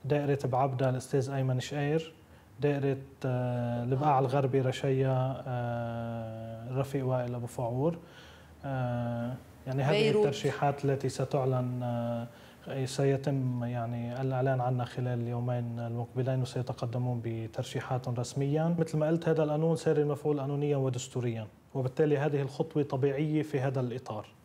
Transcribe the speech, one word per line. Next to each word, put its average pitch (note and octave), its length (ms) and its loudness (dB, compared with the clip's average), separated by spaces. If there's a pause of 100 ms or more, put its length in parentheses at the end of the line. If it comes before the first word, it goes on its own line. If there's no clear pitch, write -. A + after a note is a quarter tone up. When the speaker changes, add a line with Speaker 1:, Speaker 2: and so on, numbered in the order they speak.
Speaker 1:
دائرة C#3+ 420 2
بعبدة B2+ 440 2
الأستاذ B2+ 400 0
أيمن C3 300 0
شقير، D3 520 -2 (480)
دائرة، C#3 380 2 (260)
آه، B2 600 0
البقاع C3+ 340 4
الغربي C3+ 420 4
رشيا، C3 880 2
آه، A#2 1300 -6
رفيق C3+ 280 -2
وائل B2 280 0
أبو A#2+ 120 -6
فاعور. C3 520 0 (680)
آه، A#2+ 680 -2 (320)
يعني C3+ 160 0
هذه E3 200 4
Speaker 2:
بيروت. G#3+ 240 4
Speaker 1:
الترشيحات C#3+ 580 0
التي C3+ 240 2
ستعلن، B2+ 760 0
آه، A#2+ 460 -2 (560)
سيتم C3+ 800 0
يعني A#2+ 580 -4
الإعلان C3 380 2
عنها B2 240 0
خلال B2 360 -2
اليومين A#2+ 580 -2
المقبلين، A#2+ 640 -2
وسيتقدمون B2 800 -2
بترشيحات A#2 840 -4
رسميا. C#3 720 0
مثل D#3 200 0
ما D3+ 100 4
قلت، E3 200 2
هذا D#3+ 140 4
القانون D#3 340 4
سير D#3+ 200 4
المفعول D3 440 2
قانونيا C#3+ 360 2
ودستوريا، B2 680 -2 (280)
وبالتالي C#3 440 2
هذه C#3+ 240 2
الخطوة D3 400 -2
طبيعية C#3+ 600 2
في D3 180 0
هذا C3 200 0
الإطار. A#2 460 -4 (180)